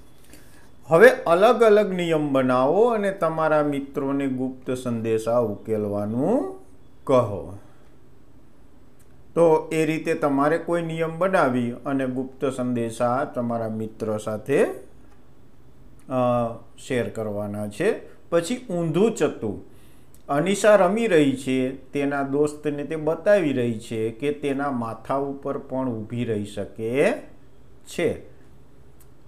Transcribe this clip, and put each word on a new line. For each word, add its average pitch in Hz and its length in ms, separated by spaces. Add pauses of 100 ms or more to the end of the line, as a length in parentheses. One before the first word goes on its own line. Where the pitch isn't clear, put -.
(880)
હવે 175 220
અલગ 220 540
અલગ 208 300
નિયમ 160 400
બનાવો 135 560
અને 202 220
તમારા 160 520
મિત્રોને 139 640
ગુપ્ત 127 440
સંદેશા 117 640
ઉકેલવાનું 110 1200 (440)
કહો. 101 540 (1800)
તો 160 340
એ 160 140
રીતે 160 280
તમારે 151 440
કોઈ 170 240
નિયમ 165 360
બનાવી 143 560 (120)
અને 135 220
ગુપ્ત 131 380
સંદેશા 123 880
તમારા 117 340
મિત્ર 110 480
સાથે, 113 460 (1500)
અ, 131 80 (680)
શેર 117 220
કરવાના 104 580
છે. 170 340 (280)
પછી 170 360
ઊંધું 175 500
ચત્તુ. 110 460 (680)
અનિશા 185 460
રમી 202 320
રહી 147 280
છે, 131 400
તેના 143 480
દોસ્તને 143 600
તે 147 120
બતાવી 160 580
રહી 120 260
છે 110 320
કે 143 200
તેના 143 400
માથા 117 440
ઉપર 139 420
પણ 131 320
ઊભી 113 360
રહી 104 200
શકે 113 680 (720)
છે. - 360 (1080)